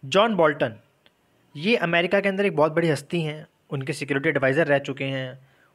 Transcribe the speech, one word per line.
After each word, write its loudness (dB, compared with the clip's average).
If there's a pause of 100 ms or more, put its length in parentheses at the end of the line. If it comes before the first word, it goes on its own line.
जॉन 2
बोल्टन, 2 (800)
ये 0
अमेरिका 2
के -2
अंदर -2
एक -2
बहुत 2
बड़ी 2
हस्ती -2
हैं, -10 (240)
उनके -6
सिक्योरिटी -2
एडवाइज़र 2
रह 2
चुके -6
हैं, -8 (260)